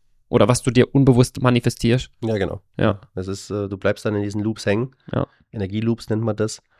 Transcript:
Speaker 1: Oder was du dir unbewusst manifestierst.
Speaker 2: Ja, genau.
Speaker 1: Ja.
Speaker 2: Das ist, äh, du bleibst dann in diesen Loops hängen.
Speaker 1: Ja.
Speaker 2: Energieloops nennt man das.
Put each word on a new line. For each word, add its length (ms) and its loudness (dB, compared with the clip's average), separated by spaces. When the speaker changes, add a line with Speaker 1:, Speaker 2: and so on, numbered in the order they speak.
Speaker 1:
Oder 180 4
was 160 2
du 80 -2
dir 240 4
unbewusst 460 4
manifestierst. 680 0
Speaker 2:
Ja, 140 -2
genau. 240 -4
Speaker 1:
Ja. 240 0
Speaker 2:
Das 140 -8
ist, 200 -10
äh, 220 -4
du 80 -8
bleibst 260 -2
dann 100 -2
in 80 -2
diesen 200 -4
Loops 240 -4
hängen. 280 -2
Speaker 1:
Ja. 160 -2
Speaker 2:
Energieloops 580 -4
nennt 120 -2
man 140 -2
das. 260 -4